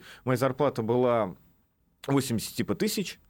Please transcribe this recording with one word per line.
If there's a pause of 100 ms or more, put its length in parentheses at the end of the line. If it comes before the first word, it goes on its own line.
(240)
моя
зарплата
была (720)
восемьдесят
типа
тысяч, (100)